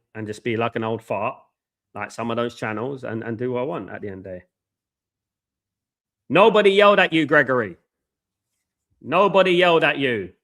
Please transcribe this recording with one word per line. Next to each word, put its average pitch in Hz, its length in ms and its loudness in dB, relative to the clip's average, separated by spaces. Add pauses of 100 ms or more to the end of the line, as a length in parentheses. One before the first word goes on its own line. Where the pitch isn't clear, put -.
(160)
and 110 100 -12
just 104 180 -12
be 117 140 -4
like 117 180 -2
an 113 80 -6
old 113 200 -6
fart, 110 340 -6 (560)
like 104 180 -10
some 117 200 -8
of 117 60 -4
those 120 180 -4
channels, 123 480 -8
and, 113 200 -8
and 113 140 -8
do 123 160 -6
what 120 80 -4
I - 20 -4
want 147 260 -8
at 104 120 -14
the 104 60 -12
end 95 120 -12
of 92 40 -18
the 95 60 -16 (100)
day. - 40 -20 (1900)
Nobody 202 420 4
yelled 202 280 6
at 180 140 2
you, 160 120 2
Gregory. 127 520 0 (1200)
Nobody 185 500 2
yelled 175 320 4
at 147 160 2
you. 113 340 -2 (100)